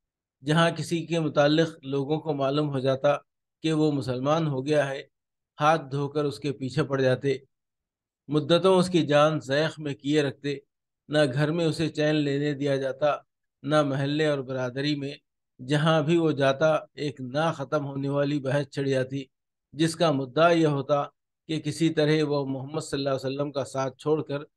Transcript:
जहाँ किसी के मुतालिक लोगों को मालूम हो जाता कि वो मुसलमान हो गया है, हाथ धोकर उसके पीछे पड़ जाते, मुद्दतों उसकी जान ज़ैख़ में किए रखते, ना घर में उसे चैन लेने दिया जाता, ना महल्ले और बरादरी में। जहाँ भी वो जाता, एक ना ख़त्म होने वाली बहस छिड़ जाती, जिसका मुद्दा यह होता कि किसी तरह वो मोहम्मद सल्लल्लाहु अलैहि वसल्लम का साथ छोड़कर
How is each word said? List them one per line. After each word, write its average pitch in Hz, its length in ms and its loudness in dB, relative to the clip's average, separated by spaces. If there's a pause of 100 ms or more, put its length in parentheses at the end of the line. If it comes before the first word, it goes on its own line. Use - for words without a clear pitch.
(440)
जहाँ 165 300 4
किसी 165 300 -4
के 165 160 -2
मुतालिक 151 560 2 (100)
लोगों 139 340 -2
को 156 140 -4
मालूम 143 340 0
हो 139 120 -2
जाता 135 340 2 (500)
कि 160 100 0
वो 156 180 2
मुसलमान 139 560 0
हो 131 140 -2
गया 147 240 2
है, 139 220 -10 (520)
हाथ 151 200 4 (100)
धोकर 143 360 -4
उसके 139 280 -4
पीछे 135 300 -4
पड़ 135 180 -2
जाते, 131 400 0 (880)
मुद्दतों 170 480 4
उसकी 180 280 2
जान 147 360 4
ज़ैख़ 143 380 -2
में 147 160 -6
किए 147 260 0
रखते, 139 400 -4 (480)
ना 151 160 2
घर 143 260 0
में 170 140 0
उसे 156 240 0
चैन 151 280 0
लेने 143 360 0
दिया 139 240 -2
जाता, 135 460 -2 (400)
ना 151 200 2
महल्ले 143 440 0
और 143 160 0
बरादरी 131 520 -4
में। 143 220 -10 (420)
जहाँ 151 460 2
भी 170 120 2
वो 160 160 2
जाता, 139 540 2 (100)
एक 139 240 -8
ना 147 320 -2
ख़त्म 143 300 -4
होने 139 260 -6
वाली 143 320 0
बहस 135 260 -2
छिड़ 139 220 -4
जाती, 131 400 -2 (440)
जिसका 160 400 0
मुद्दा 135 380 2
यह 165 180 4
होता 143 340 0 (460)
कि 156 100 -4
किसी 151 320 0
तरह 156 340 2
वो 143 220 -2
मोहम्मद 135 360 -6
सल्लल्लाहु 139 340 -4
अलैहि 131 100 -6
वसल्लम 139 240 -4
का 135 140 -4
साथ 135 340 -4
छोड़कर 147 460 -4 (120)